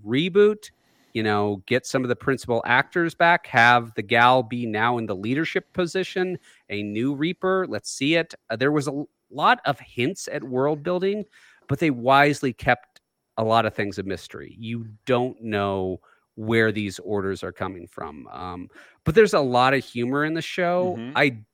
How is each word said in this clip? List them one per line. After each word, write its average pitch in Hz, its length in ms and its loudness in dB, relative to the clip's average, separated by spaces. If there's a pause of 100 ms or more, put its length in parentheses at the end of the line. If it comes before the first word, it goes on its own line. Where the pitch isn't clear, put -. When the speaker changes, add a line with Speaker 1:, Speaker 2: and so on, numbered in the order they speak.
Speaker 1:
reboot, 190 640 2 (420)
you 113 100 -2
know, 104 440 0
get 123 200 2
some 131 180 -2
of 123 40 -2
the 120 80 0
principal 123 480 -2
actors 156 500 0
back, 170 340 4
have 120 460 4
the 113 80 -4
gal 120 400 4
be 120 220 -6
now 113 340 0
in 113 80 -4
the 101 100 -6
leadership 135 560 -4
position, 185 640 -4 (320)
a 101 120 -6
new 110 320 -2
Reaper. 185 540 -2
Let's 107 220 -8
see 147 240 0
it. 165 200 -2 (140)
Uh, 113 80 -4
there 131 160 2
was 147 140 0
a 143 60 -4
l-, 143 160 -8 (220)
lot 185 360 2
of 139 140 -2
hints - 500 -6
at 147 140 -8
world 139 380 -2
building, 190 420 -2 (420)
but - 140 -2
they 160 100 2
wisely 135 640 4
kept - 480 -2 (380)
a 110 60 0
lot 110 200 4
of 104 100 -2
things 101 240 -6
a 98 40 -6
mystery. 87 560 -12
You 117 280 -10 (200)
don't 123 340 0
know 98 600 -2 (340)
where 110 380 2
these 101 260 -6
orders 98 460 -4
are 92 80 -10
coming 92 340 -10
from. 76 420 -14
Um, 87 400 -12 (360)
but 160 100 0
there's 214 200 6
a 190 60 4
lot 127 340 4
of 135 100 0
humor 127 400 -4
in 156 100 -4
the 165 80 -4
show. 180 560 -2
Speaker 2:
Mm-hmm. 123 180 -10
Speaker 1:
I 131 220 0 (160)